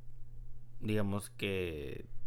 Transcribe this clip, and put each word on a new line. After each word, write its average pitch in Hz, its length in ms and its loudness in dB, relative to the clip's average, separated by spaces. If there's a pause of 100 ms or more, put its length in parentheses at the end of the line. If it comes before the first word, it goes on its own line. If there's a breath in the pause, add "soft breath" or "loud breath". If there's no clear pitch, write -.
(800)
digamos 104 500 4
que 90 760 -2 (220)